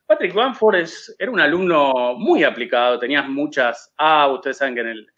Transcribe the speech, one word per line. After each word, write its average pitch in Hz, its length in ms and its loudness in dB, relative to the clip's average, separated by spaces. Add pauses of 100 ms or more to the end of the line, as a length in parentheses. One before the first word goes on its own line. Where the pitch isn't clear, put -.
Patrick 214 280 0
Bamford 220 420 2
es, - 420 -6
era 196 120 -4
un 202 100 -2
alumno 147 760 2
muy 233 280 2
aplicado, 123 540 0
tenía 139 240 -2
muchas 135 760 -4
A, 151 320 4
ustedes 131 300 -4
saben 131 160 -4
que 120 80 -4
en, 113 60 -6
el, 110 180 -12 (120)